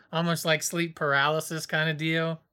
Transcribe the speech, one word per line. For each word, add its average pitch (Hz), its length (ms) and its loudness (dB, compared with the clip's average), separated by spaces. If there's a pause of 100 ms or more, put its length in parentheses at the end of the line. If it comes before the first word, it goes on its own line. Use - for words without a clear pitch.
(140)
almost 170 320 0
like 156 180 2
sleep 170 320 -2
paralysis 151 720 0
kinda 160 300 0
deal. 165 440 -2 (140)